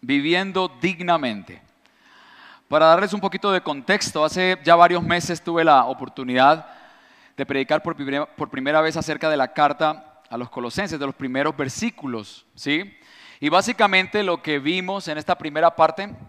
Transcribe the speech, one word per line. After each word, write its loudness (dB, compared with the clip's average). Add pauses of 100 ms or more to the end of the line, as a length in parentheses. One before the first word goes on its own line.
Viviendo -2 (100)
dignamente. -4 (1040)
Para 4
darles 4
un -4
poquito -2
de 0
contexto, -2
hace 0
ya 8
varios 6
meses -2
tuve -2
la 6
oportunidad 0 (720)
de -6
predicar -2
por -8
primera, -6
por -12
primera 0
vez -2
acerca -4
de 0
la -2
carta -2
a -10
los -10
colosenses, -8
de -6
los -8
primeros -4
versículos, -10 (100)
¿sí? -6 (460)
Y -2
básicamente 2
lo -2
que -4
vimos -6
en -6
esta -4
primera 0
parte 0 (140)